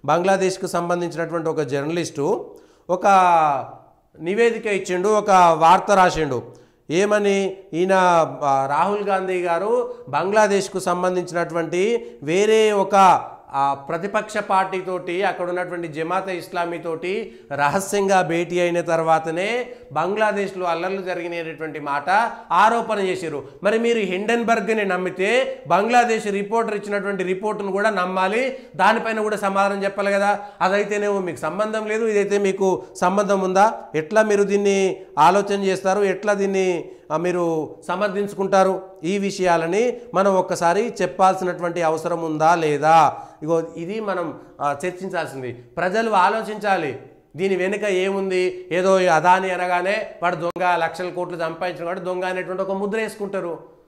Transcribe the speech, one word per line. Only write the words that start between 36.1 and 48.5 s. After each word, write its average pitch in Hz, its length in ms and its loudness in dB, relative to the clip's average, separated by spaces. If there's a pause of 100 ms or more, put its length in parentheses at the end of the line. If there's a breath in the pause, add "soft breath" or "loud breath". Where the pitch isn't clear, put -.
దీన్ని, 190 580 0 (220 loud breath)
ఆ, 156 40 -2
మీరు 170 600 -2 (120)
సమర్థించుకుంటారు? 190 920 0 (220)
ఈ 196 140 0
విషయాలని 185 840 0 (140 loud breath)
మనం 190 200 4
ఒక్కసారి 180 680 0
చెప్పాల్సినటువంటి 180 800 0
అవసరం 165 400 -2
ఉందా 160 320 2
లేదా? 151 640 4 (260 loud breath)
ఇగో 165 200 0 (140)
ఇది 190 240 -8
మనం, 180 400 -6 (200 loud breath)
ఆ, 143 160 -2 (100)
చర్చించాల్సింది. 165 680 -8
ప్రజలు 185 580 -4
ఆలోచించాలి, 196 880 0 (360)
దీని 190 200 0
వెనుక 196 280 -2
ఏముంది. 185 880 -2